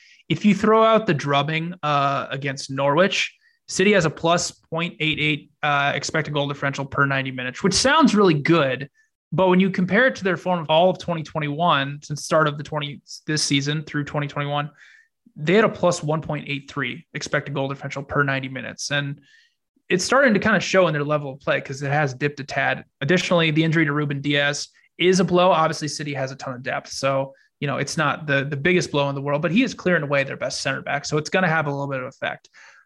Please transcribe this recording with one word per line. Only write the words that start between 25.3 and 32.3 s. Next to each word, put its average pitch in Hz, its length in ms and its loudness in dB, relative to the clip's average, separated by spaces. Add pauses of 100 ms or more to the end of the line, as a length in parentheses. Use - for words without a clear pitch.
Obviously, 160 380 2
City 147 260 -8
has 135 200 -4
a - 20 -14
ton 135 200 -12
of 127 80 -14
depth. 135 260 -6
So, 135 460 -2 (260)
you 147 60 -4
know, 131 100 -2
it's 139 180 -4
not 151 320 0
the, 139 160 2
the 143 140 -4
biggest 175 340 2
blow 143 160 0
in 139 80 -4
the 139 60 -6
world, 143 200 -2
but 160 100 -2
he 220 120 4
is 202 100 -2
clearing 175 300 0
away 139 220 0
their 135 100 -10
best 131 240 -6
center 135 220 -4
back. 143 240 -6
So 147 120 -2
it's 151 120 -4
gonna 185 180 2
have 160 200 0
a 143 40 -4
little 139 160 -4
bit 135 140 -6
of 127 60 -8
effect. - 420 -8 (360)